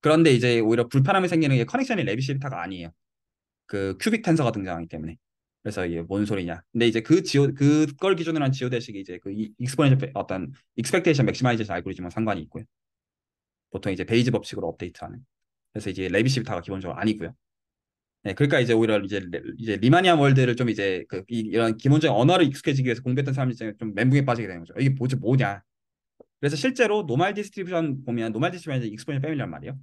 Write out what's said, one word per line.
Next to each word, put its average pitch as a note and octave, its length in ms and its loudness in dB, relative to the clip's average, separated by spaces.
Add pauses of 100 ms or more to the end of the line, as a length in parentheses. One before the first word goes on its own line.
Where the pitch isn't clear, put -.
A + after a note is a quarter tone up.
그런데 D#3 320 6
이제 A#2+ 280 4
오히려 A#2 280 2
불편함이 F3+ 400 2
생기는 D#3+ 280 2
게 A#2 80 2
커넥션이 A#3+ 400 -2
레비시비타가 C3 580 -4
아니에요. F2 280 -10 (760)
그 G2 340 -4
큐빅 A3 220 0
텐서가 D#3 300 2
등장하기 F2+ 360 -6
때문에. D#2+ 280 -10 (460)
그래서 G2+ 220 -6
이게 E2+ 180 -4
뭔 G2 220 -2
소리냐. F2+ 380 -4 (100)
근데 A#2 160 2
이제 A2+ 140 2
그 F3 200 4
지오, C#3 320 2
그걸 D3+ 600 2
기준으로 D#3+ 280 -2
한 C3+ 80 0
지오 B2+ 180 -4
대식이 A2+ 300 -6
이제 F#2 220 -12
그 G2 100 -10
이-, G#2+ 260 -6
익스포넨셜 C3 400 4
페-, - 160 -4
어떤 F#2+ 380 -6 (240)
익스펙테이션 D3 500 2
맥시마이제이션 A2+ 500 0
알고리즘과 F2+ 340 -8
상관이 G#2+ 320 -2
있고요. - 220 -14 (1040)
보통 G2 220 -6
이제 F2+ 120 -6
베이지 A#2 260 2
법칙으로 - 380 -4
업데이트하는. F#2 500 -12 (540)
그래서 G2+ 180 -8
이제 F#2 180 -4
레비시비타가 G#2+ 540 0
기본적으로 F#2+ 360 -8
아니고요. G#2+ 360 -2 (920)
네, G2 100 -4
그러니까 C#3+ 260 2
이제 A#2+ 120 2
오히려 A2 280 4
이제 G2 200 -6 (100)
레-, E2 120 -8 (160)
이제 A2 180 -4
리마니안 E3 420 4
월드를 C3+ 380 4
좀 B2 140 -2
이제 G2 380 -2
그 F#2+ 200 -8
이-, A#2 120 -4
이런 A2 360 0
기본적인 C#3+ 400 4
언어를 D#3+ 300 6
익숙해지기 C3+ 400 -2
위해서 A#2 160 -2
공부했던 C3+ 320 -2
사람들 B2+ 220 -2
중에 A2 220 -10
좀 G#2+ 160 -8
멘붕에 C3 300 4
빠지게 A#2 240 -2
되는 F2 140 -10
거죠. E2+ 160 -20
이게 C3+ 120 2
뭐지, C3 260 -2
뭐냐. G#2+ 460 0 (800)
그래서 C#3+ 160 -2
실제로 G#3+ 480 0
노멀 E3 300 0
디스트리뷰션 E3+ 720 -6
보면 A2+ 280 -4
노멀 A2 200 -2
디스트리뷰션이 C3 340 -6
이제 G#2 80 -8
익스포넨셜 C#3 280 -6
패밀리란 C#3+ 280 -6
말이에요. D#2+ 320 -12